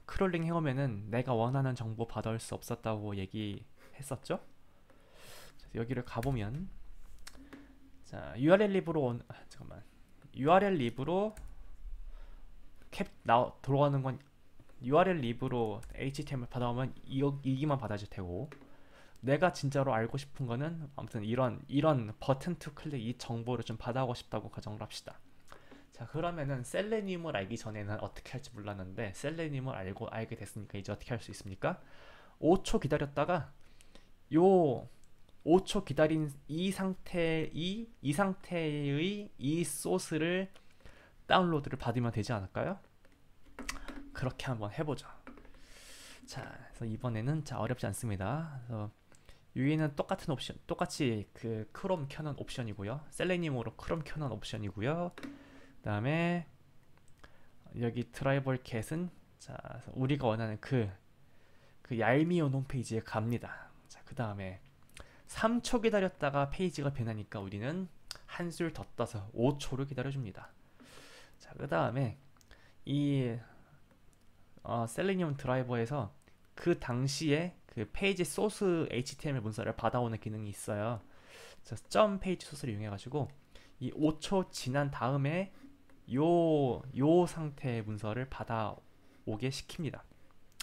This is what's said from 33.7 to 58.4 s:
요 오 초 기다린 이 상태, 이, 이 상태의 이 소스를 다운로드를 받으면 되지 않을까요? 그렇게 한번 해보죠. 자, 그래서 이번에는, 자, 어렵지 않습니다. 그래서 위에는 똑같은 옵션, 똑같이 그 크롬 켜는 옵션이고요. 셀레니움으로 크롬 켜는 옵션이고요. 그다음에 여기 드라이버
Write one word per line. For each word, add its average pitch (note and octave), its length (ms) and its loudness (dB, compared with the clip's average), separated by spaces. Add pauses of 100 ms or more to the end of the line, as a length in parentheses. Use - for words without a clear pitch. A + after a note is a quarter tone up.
요 E3 540 8 (600)
오 F#3 140 10
초 G3+ 220 0
기다린 D#3 440 4 (200)
이 F3 220 2
상태, F3 840 0
이, G3 360 -2 (120)
이 C#3 100 2
상태의 E3 1300 0
이 D#3 260 2
소스를 F3 880 0 (760)
다운로드를 D3+ 540 4
받으면 A#2+ 320 2
되지 A2 220 0
않을까요? A2 440 -2 (1300)
그렇게 - 360 -4
한번 G#2+ 260 -2
해보죠. D3+ 340 -4 (1160)
자, - 260 -10 (160)
그래서 - 160 -10
이번에는, A#2 640 0
자, A#2 140 -6
어렵지 A#2+ 260 0
않습니다. A#2 840 -2
그래서 A2 240 -4 (600)
위에는 D3 420 2
똑같은 - 380 -2
옵션, - 240 -6 (100)
똑같이 B2+ 640 0
그 A2 400 -6
크롬 F3+ 380 -2
켜는 D3+ 280 -6
옵션이고요. G#2+ 720 -4
셀레니움으로 D#3+ 680 0
크롬 E3 260 -2
켜는 D3+ 260 -4
옵션이고요. A2 840 -2 (640)
그다음에 D#3 680 2 (1300)
여기 A#2 320 0
드라이버 C3+ 500 2